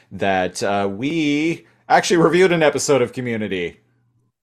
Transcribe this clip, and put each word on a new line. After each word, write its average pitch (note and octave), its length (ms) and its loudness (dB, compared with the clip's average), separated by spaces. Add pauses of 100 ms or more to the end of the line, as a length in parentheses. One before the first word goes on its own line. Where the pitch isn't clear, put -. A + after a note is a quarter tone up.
(120)
that, F#2+ 500 -2
uh, G2+ 280 -2
we D3 760 -4 (220)
actually F3+ 280 2
reviewed E3+ 360 4
an E3 100 2
episode C#3+ 400 2
of A#2 100 -2
Community G#2+ 680 -6 (640)